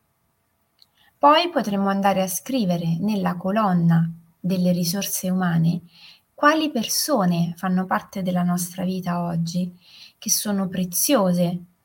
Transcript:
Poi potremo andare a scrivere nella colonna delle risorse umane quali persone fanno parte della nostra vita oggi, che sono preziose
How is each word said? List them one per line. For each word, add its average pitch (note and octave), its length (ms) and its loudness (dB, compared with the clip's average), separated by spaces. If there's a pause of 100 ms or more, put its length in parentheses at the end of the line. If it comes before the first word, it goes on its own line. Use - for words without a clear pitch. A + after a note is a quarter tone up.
(1200)
Poi D#4+ 320 4
potremo G3+ 380 0
andare G3 340 2
a F#3+ 60 -2
scrivere F3 680 -2
nella F#3+ 380 -2
colonna F3 720 2 (300)
delle F3+ 340 0
risorse F3+ 580 -4
umane E3+ 520 0 (520)
quali D#4 380 2
persone F3 840 0
fanno F#3 300 0
parte G#3 360 -6
della F3+ 200 0
nostra F3 400 -2
vita F3+ 400 -2
oggi, F3 500 -4 (460)
che - 120 -6
sono G3 360 -2
preziose F3+ 920 0 (280)